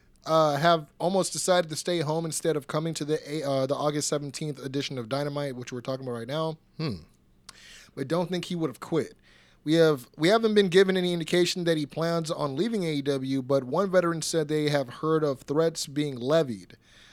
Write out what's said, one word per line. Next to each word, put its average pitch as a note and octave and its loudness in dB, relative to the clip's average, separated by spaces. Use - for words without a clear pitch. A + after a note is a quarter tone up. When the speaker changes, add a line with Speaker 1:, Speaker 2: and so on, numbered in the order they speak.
Speaker 1:
uh, D#3 4
have E3 4
almost F3+ 0
decided F3 2
to D3+ -6
stay F3 -2
home D#3 -2
instead D#3+ -2
of C#3 -6
coming D#3+ -2
to D#3 -6
the, D3+ -4
uh, C3+ 0
the C3+ 0
August D3 0
seventeenth C#3+ -6
edition C3+ -6
of A#2 -8
Dynamite," C#3+ -4
which B2 -10
we're B2 -8
talking C3 -6
about A#2+ -6
right A#2 -10
now. D#3+ -4
Speaker 2:
Hmm. D3+ -6
Speaker 1:
I C3+ -4
don't D#3+ -2
think F3+ -4
he F3+ -8
would D#3+ -2
have - -18
quit. C3+ -2
We D3+ 0
have, D#3 4
we D#3 2
haven't A3 4
been G3+ 6
given F#3+ 6
any F3+ 0
indication F3 0
that E3 2
he D3+ -2
plans E3 -2
on C#3+ -4
leaving G#3+ 0
A D#3+ 0
E C#3+ -2
W, C3+ 0
but C3+ 2
one E3+ 0
veteran E3+ 2
said D#3+ -2
they D3+ 0
have C#3 0
heard D#3 0
of C#3 -2
threats D#3+ 0
being C#3+ -4
levied. B2 0